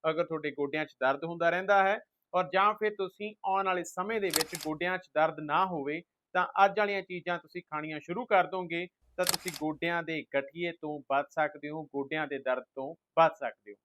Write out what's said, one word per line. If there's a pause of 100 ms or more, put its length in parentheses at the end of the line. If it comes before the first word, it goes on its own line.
ਅਗਰ
ਤੁਹਾਡੇ
ਗੋਡਿਆਂ
'ਚ
ਦਰਦ
ਹੁੰਦਾ
ਰਹਿੰਦਾ
ਹੈ (360)
ਔਰ
ਜਾਂ
ਫਿਰ
ਤੁਸੀਂ (120)
ਆਉਣ
ਵਾਲੇ
ਸਮੇਂ
ਦੇ
ਵਿੱਚ (100)
ਗੋਡਿਆਂ
'ਚ
ਦਰਦ
ਨਾ
ਹੋਵੇ, (340)
ਤਾਂ (200)
ਅੱਜ
ਵਾਲੀਆਂ
ਚੀਜ਼ਾਂ
ਤੁਸੀਂ
ਖਾਣੀਆਂ
ਸ਼ੁਰੂ
ਕਰ
ਦੋਗੇ, (320)
ਤਾਂ
ਤੁਸੀਂ
ਗੋਡਿਆਂ
ਦੇ (160)
ਗਠੀਏ
ਤੋਂ (120)
ਬਚ
ਸਕਦੇ
ਹੋ,
ਗੋਡਿਆਂ
ਦੇ
ਦਰਦ (120)
ਤੋਂ (260)
ਬਚ
ਸਕਦੇ
ਹੋ।